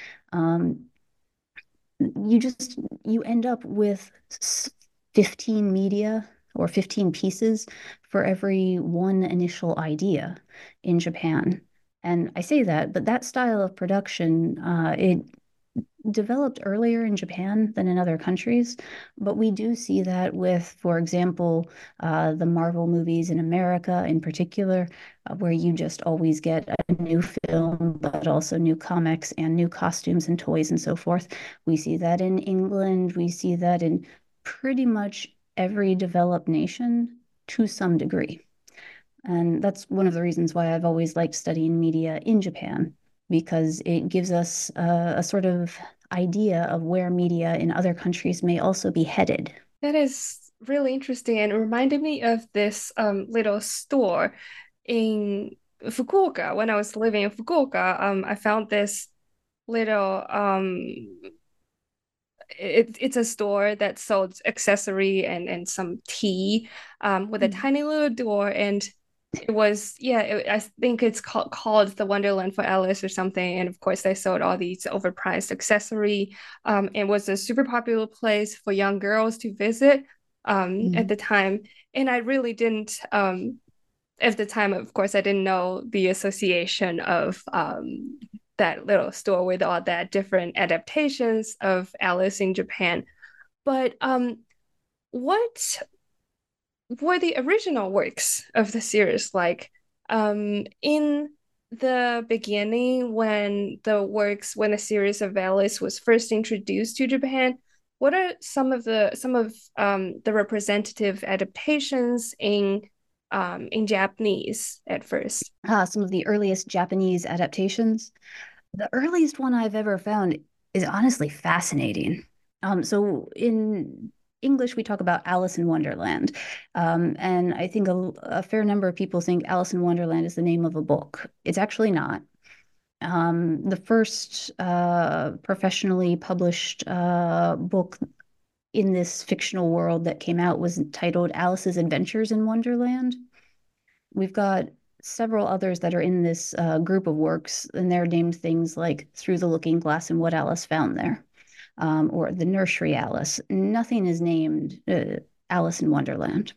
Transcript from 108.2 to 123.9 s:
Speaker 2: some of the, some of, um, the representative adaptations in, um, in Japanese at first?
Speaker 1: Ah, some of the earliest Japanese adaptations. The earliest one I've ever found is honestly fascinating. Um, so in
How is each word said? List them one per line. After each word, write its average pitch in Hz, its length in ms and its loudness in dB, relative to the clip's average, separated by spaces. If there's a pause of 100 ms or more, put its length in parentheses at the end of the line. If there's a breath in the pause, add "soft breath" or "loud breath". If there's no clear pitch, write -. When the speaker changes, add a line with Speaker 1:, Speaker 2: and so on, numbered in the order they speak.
Speaker 2:
some 262 320 0
of 247 140 -2
the, 220 300 2
some 254 200 -2
of, 226 180 2 (240)
um, 196 460 0
the 220 80 0
representative 208 920 0
adaptations 240 1160 -2
in, 202 440 0 (480)
um, 180 400 -4
in 220 160 0
Japanese 202 1000 -2
at - 180 -6
first? - 480 -4 (160)
Speaker 1:
Ah, 202 180 4
some 202 180 -4
of 185 80 -4
the 185 160 0
earliest 202 400 0
Japanese 180 580 0
adaptations. 190 840 0 (640 loud breath)
The 202 180 -4
earliest 302 460 2
one 262 160 2
I've 220 180 2
ever 208 240 0
found 196 400 0 (380)
is 185 80 2
honestly 208 460 2
fascinating. 165 960 -2 (360)
Um, 190 220 0
so 202 520 0
in 214 760 -2 (300)